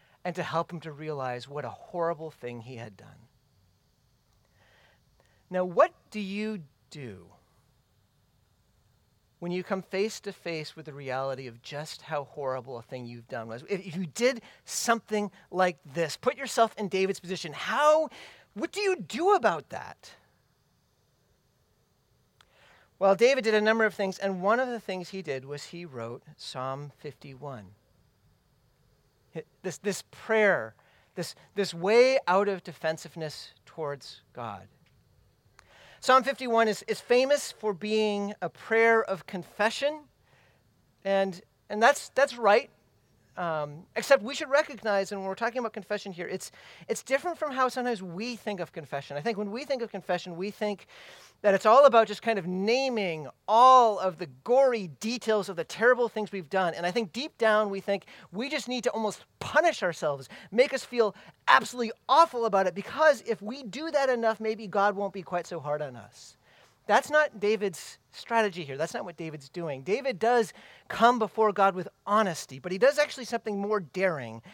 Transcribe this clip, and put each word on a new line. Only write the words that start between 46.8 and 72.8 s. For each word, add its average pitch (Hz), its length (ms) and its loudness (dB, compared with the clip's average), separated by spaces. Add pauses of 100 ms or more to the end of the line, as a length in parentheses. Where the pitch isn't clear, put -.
it's - 160 -4
different 320 340 -2
from 302 140 -4
how 254 180 0
sometimes 240 320 -4
we 196 360 -8
think 202 240 -6
of 165 120 -8
confession. 143 440 -10
I 143 60 -6
think 220 140 -2
when 202 140 -6
we 240 140 -8
think 269 180 -4
of 190 80 -8
confession, 180 460 -4
we 190 160 -6
think 208 340 -4 (560)
that 208 100 6
it's 196 140 4
all 254 180 10
about 226 220 8
just 202 160 -10
kind 226 160 0
of 165 80 -6
naming 196 800 -2 (220)
all 233 500 8
of 180 200 -2
the 170 100 -8 (160)
gory 240 420 4 (140)
details 220 480 -2
of 180 80 -8
the 165 80 -4
terrible 240 440 2
things 214 220 -6
we've 185 180 -8
done. 185 260 0
And 175 120 -4
I 180 60 0
think 220 200 -2
deep 285 240 -10
down 214 340 4
we 196 100 -6
think 196 240 -2 (260)
we 233 180 -6
just 269 200 -6
need 247 160 -4
to 240 60 2
almost 214 340 -4 (160)
punish 311 420 2
ourselves, 151 460 -4 (240)
make 262 200 4
us 262 120 -6
feel 226 320 0 (320)
absolutely 247 420 4 (180)
awful 262 380 6
about 190 220 2
it, 165 80 -6
because 226 500 2
if 208 160 -4
we 262 220 -10
do 269 260 -8
that 277 200 2
enough, 226 280 0
maybe 220 300 -4
God 202 260 2
won't 196 180 -4
be 190 100 -10
quite 175 260 -6
so 175 100 -8
hard 147 240 -4
on 127 140 -10
us. - 400 -20 (500)
That's 233 240 2
not 294 300 2
David's 202 560 -2 (160)
strategy 208 500 -2
here. 135 140 -10
That's 160 160 -4
not 240 140 -8
what 170 100 -14
David's 151 320 -12
doing. 156 320 -8
David 220 380 -2
does 233 340 2 (360)
come 240 300 4
before 214 320 2
God 196 240 4
with 180 140 -8 (180)
honesty, 196 520 0
but 180 140 -8
he 190 60 -4
does 285 200 4